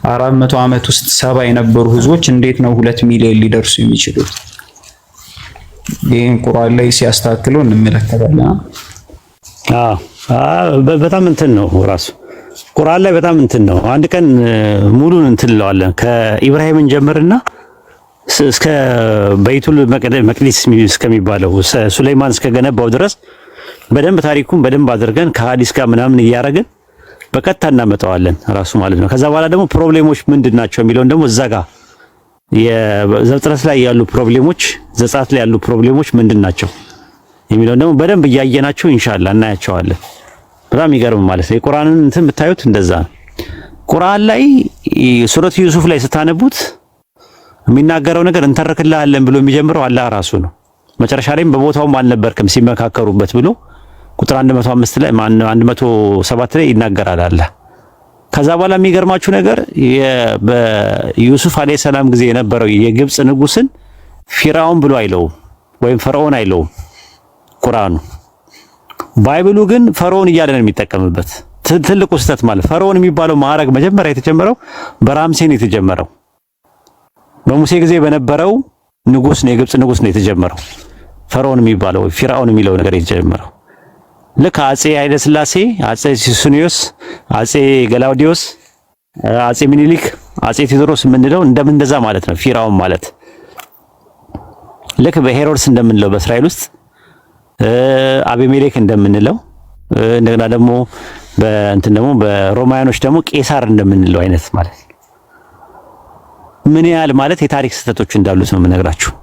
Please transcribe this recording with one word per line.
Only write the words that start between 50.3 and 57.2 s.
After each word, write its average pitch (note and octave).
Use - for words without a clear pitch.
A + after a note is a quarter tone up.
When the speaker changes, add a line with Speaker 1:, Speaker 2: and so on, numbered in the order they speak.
Speaker 2:
ነው። E2+
መጨረሻ A#2+
ላይም D#3+
«በቦታውም C#3+
አልነበርክም A#2
ሲመካከሩበት» A2+
ብሎ B2
ቁጥር -
አንድ C3
መቶ B2
አምስት B2
ላይ D3
ማን A2+
አንድ A2
መቶ A#2+
ሰባት A#2+
ላይ D#3+
ይናገራል G2+